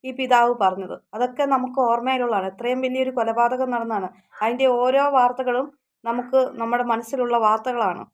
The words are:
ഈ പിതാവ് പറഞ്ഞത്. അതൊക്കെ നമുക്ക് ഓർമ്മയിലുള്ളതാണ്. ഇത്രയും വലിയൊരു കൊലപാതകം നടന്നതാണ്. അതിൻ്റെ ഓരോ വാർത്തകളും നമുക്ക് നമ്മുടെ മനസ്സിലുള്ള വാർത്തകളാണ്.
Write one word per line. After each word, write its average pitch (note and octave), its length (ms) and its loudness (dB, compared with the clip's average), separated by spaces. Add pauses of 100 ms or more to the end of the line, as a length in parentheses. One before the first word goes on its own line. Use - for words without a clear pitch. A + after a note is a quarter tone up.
ഈ C4 80 -8
പിതാവ് B3 420 4
പറഞ്ഞത്. F#3 420 0 (160)
അതൊക്കെ B3 340 -2
നമുക്ക് B3+ 360 0
ഓർമ്മയിലുള്ളതാണ്. A#3+ 640 0
ഇത്രയും B3 340 -4
വലിയൊരു B3+ 300 -2
കൊലപാതകം A#3+ 580 0
നടന്നതാണ്. A3+ 400 -4 (260)
അതിൻ്റെ B3+ 380 0
ഓരോ B3+ 360 2
വാർത്തകളും B3 580 0 (360)
നമുക്ക് B3 360 0 (140)
നമ്മുടെ A#3 300 -2
മനസ്സിലുള്ള A#3+ 540 -2
വാർത്തകളാണ്. A3 680 0 (100)